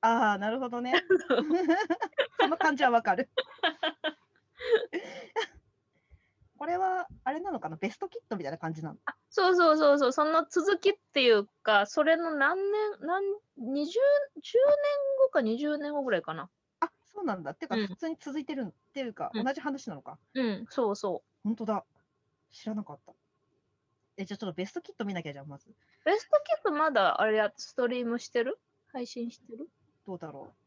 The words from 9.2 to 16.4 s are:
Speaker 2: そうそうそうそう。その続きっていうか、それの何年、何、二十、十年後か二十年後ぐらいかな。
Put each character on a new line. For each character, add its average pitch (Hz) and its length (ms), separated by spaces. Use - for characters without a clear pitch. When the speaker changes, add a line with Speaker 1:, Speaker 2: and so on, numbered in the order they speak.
Speaker 2:
そ 370 220
う 359 40
そ 339 180
う 311 40
そ 294 160
う 285 60
そ 269 80
う。 254 40
そ 302 140
の 320 240
続 349 300
き 392 120
っ - 20
て 285 80
い 247 120
う 202 140
か、 208 220
そ 302 180
れ 320 140
の 330 140
何 294 260
年、 403 140
何、 359 220
二 269 280
十、 349 140
十 - 160
年 523 80
後 508 60
か 302 100
二 226 160
十 294 200
年 294 160
後 285 100
ぐ 254 80
ら 185 80
い - 40
か 160 100
な。 165 160